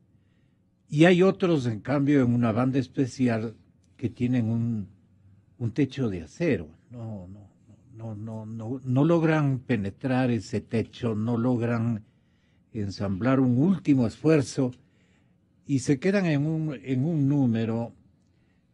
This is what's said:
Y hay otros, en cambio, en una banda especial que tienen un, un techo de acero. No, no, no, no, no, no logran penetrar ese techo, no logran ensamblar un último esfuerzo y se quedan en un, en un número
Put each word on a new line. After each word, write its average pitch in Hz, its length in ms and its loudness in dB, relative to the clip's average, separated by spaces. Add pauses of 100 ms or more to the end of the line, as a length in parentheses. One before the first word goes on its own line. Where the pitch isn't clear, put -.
(880)
Y 156 180 4
hay 180 180 6
otros, 185 420 2
en 110 140 -2
cambio, 143 440 2
en 120 80 2
una 120 200 2
banda 127 260 0
especial 117 800 -2 (420)
que 120 100 -4
tienen 123 440 -2
un, 117 360 -2 (720)
un 113 140 -4
techo 131 400 -2
de 90 100 -6
acero. 87 480 -4 (220)
No, 110 360 -12
no, 98 220 -20 (480)
no, 113 180 -12
no, 110 300 -12
no, 113 400 -10
no 127 180 4
logran 156 560 2
penetrar 127 680 -2
ese 107 320 -2
techo, 113 540 -4
no 113 220 -2
logran 117 680 0 (680)
ensamblar 101 680 -2
un 123 180 2
último 143 480 2
esfuerzo 135 680 0 (920)
y 139 140 0
se 143 180 0
quedan 190 300 0
en 147 180 0
un, 156 380 -4
en 127 200 -2
un 151 240 0
número 117 640 0 (840)